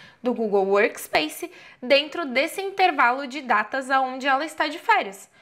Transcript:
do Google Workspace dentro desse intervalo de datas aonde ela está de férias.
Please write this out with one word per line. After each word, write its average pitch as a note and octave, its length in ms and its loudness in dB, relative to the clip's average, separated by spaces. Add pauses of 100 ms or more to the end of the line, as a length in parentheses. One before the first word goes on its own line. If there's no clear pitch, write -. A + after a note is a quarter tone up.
(220)
do B3 100 0
Google G3+ 340 0
Workspace B3 840 0 (320)
dentro D4 420 0
desse C#4+ 360 -2
intervalo C#4+ 680 2
de C4 140 -10
datas B3 500 -2
aonde C4 380 0
ela C4+ 160 2
está D#4 240 -4
de D4+ 100 -8
férias. D4 500 0 (140)